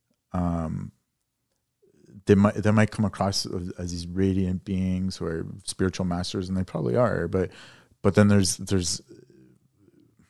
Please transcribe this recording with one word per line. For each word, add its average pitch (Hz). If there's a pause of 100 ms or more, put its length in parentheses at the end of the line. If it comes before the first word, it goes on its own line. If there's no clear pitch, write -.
(320)
um, 85 (1400)
they 104
might, 101
they 107
might 107
come -
across 95
as, 92
as 90
these 87
radiant 92
beings 92
who -
are 85 (180)
spiritual 95
masters, 90
and 95
they 92
probably 120
are, 95
but, 90 (520)
but 98
then 104
there's, 101
there's, 95 (1300)